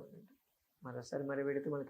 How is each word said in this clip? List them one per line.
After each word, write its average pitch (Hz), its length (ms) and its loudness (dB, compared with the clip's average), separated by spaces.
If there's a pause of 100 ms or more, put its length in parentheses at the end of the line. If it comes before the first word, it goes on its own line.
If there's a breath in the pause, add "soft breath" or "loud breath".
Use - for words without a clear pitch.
ఉండండి. - 320 -16 (480)
మరోసారి 127 480 -2
మరో 139 180 2
వీడియోతో 143 260 2
మళ్ళీ 139 160 0